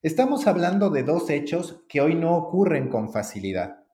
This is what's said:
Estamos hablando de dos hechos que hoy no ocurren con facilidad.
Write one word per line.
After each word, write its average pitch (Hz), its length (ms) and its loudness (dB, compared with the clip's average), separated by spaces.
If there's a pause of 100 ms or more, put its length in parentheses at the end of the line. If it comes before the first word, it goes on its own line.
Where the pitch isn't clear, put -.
Estamos 262 440 0
hablando 185 440 2
de 139 140 0
dos 160 260 0
hechos 151 580 -4
que 147 140 0
hoy 160 140 4
no 165 200 2
ocurren 160 540 0
con 110 240 -4
facilidad. 98 800 -6